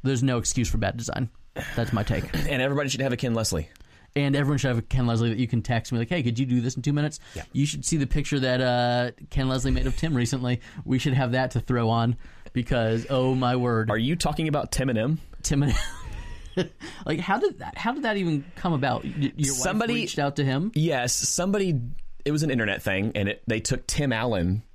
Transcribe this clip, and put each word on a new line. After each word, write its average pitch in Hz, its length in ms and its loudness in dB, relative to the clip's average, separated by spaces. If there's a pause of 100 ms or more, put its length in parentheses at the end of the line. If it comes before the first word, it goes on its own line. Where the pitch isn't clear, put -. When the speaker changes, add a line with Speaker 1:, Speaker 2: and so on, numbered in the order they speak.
Speaker 1:
there's 131 200 2
no 127 160 2
excuse 113 320 0
for - 80 2
bad 101 180 0
design. 120 320 -4 (460)
That's 117 180 0
my 107 100 0
take. - 220 0 (100)
Speaker 2:
<clears throat> 151 140 0
And 131 140 0
everybody 139 260 0
should 123 140 -4
have 135 100 0
a 123 60 -2
Ken 120 160 0
Leslie. 98 340 0 (460)
Speaker 1:
And 143 200 2
everyone 143 220 2
should 131 120 0
have 120 100 2
a 117 40 -2
Ken 123 240 2
Leslie 117 220 2
that 110 100 -2
you 123 80 2
can 113 140 0
text 113 320 -2
me, 120 60 0
like, 117 100 -2
"Hey, 175 140 0
could 117 160 0
you 135 80 0
do 123 160 2
this 127 120 -2
in 131 60 -6
two 143 140 0
minutes?" 151 260 -2 (140)
Speaker 2:
Yeah. - 80 -8 (100)
Speaker 1:
You 143 140 2
should 147 180 -4
see 165 140 0
the 135 80 2
picture 143 340 0
that, 127 220 2
uh, 123 480 2 (180)
Ken 135 180 0
Leslie 131 260 2
made 127 140 2
of 127 80 2
Tim 165 220 0
recently. 123 460 0 (240)
We 127 120 2
should 135 140 0
have 127 200 2
that 127 180 2
to 120 100 0
throw 117 300 2
on 117 260 2 (380)
because, 113 560 2
oh 131 240 2
my 127 220 2
word. 113 340 2
Speaker 2:
Are 107 80 2
you 143 180 0
talking 156 320 0
about 147 240 -2
Tim 131 160 0
and 113 100 2
M? 147 220 0 (220)
Speaker 1:
Tim 139 220 2
and 113 100 2 (840)
<laughs> 180 140 -2 (340)
like, - 160 -2
how 190 180 0
did 381 200 0
that, - 180 -12
how 226 160 -2
did 285 120 -4
that 214 120 0
even 165 280 0 (100)
come 175 180 0
about? 127 320 0
Y-, 139 320 -2
your 139 180 0
Speaker 2:
Somebody 214 380 0
Speaker 1:
wife 240 80 0
reached 180 180 -4
out 143 180 0
to 147 80 2
him? 139 300 0
Speaker 2:
Yes, 156 380 2
somebody. 185 680 0 (460)
It 147 80 0
was 151 100 0
an 156 80 0
internet 113 320 0
thing, 98 320 0
and 101 140 0
it, 107 180 -4
they 113 140 0
took - 260 -2
Tim 139 280 0
Allen 107 480 0 (120)